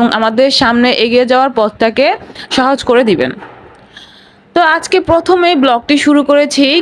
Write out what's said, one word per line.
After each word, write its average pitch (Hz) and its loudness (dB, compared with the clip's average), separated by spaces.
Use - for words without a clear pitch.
আমাদের 226 0
সামনে 240 0
এগিয়ে 240 0
যাওয়ার 254 0
পথটাকে 226 0
সহজ 262 -2
করে 247 2
দিবেন। 147 0
তো 349 2
আজকে 330 0
প্রথমেই 349 0
ব্লগটি 254 0
শুরু 294 2
করেছি 285 2